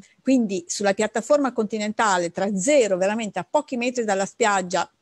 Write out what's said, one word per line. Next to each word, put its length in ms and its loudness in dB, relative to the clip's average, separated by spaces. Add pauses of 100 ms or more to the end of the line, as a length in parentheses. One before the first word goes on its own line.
(220)
quindi 460 0
sulla 260 -2
piattaforma 600 0
continentale, 800 0
tra 260 -2
zero, 400 4
veramente 420 -2
a 80 -8
pochi 300 -2
metri 260 -2
dalla 220 0
spiaggia, 640 0 (120)